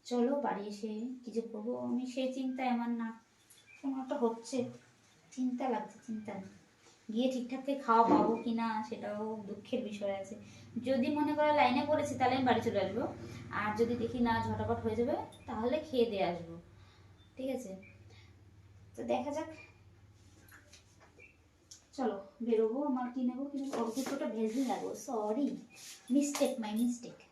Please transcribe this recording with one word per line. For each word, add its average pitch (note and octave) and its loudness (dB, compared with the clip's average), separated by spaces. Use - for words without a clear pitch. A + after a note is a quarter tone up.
চলো A#3+ 4
বাড়ি G3+ -2
এসে A3 -6
কী G#3+ -10
যে A3+ 2
করবো A3 -6
আমি, B3 0
সেই C4 0
চিন্তায় C4 -2
আমার A#3 -2
না A3+ -4
কোনো C4+ -4
একটা C4+ -4
হচ্ছে, A#3 0
চিন্তা B3+ 0
লাগছে, - -6
চিন্তা G#3+ -6
নেই। - -12
গিয়ে B3 4
ঠিকঠাক B3+ -4
করে C#4 0
খাওয়া A3+ 8
পাবো G#3+ 6
কি A#3 0
না A3+ 0
সেটাও G#3 -6
দুঃখের G#3+ -4
বিষয় G3+ -4
আছে। G3 -10
যদি C4 4
মনে D4 4
করো D4+ 6
লাইনে B3 6
পড়েছি C#4+ 2
তাহলে B3+ 4
আমি B3+ 2
বাড়ি A3+ 4
চলে G3+ 2
আসবো, G#3 -2
আর G#3 0
যদি A#3 4
দেখি A#3+ -2
না A3+ 4
ঝটাপট A3 0
হয়ে G#3+ 0
যাবে C#4 2
তাহলে B3 0
খেয়ে A#3+ 4
দিয়ে F#3+ 2
আসবো, E3+ -8
ঠিক C4 -4
আছে? F#3+ -8
তো A#3 -14
দেখা D4 0
যাক, D#4+ -4
চলো G#3+ 0
বেরোবো। A3+ 4
আমার B3 0
কি C4 -2
নেবো, B3+ -2
কি C#4 -8
নেবো? C4 -4
ও, - 2
দুটোটা C#4 -2
ভেজলিন A3+ 0
লাগবে, G3 -4
সরি, A3+ 0
মিস্টেক, C#4+ 4
my G#3+ -4
mistake। A#3+ -2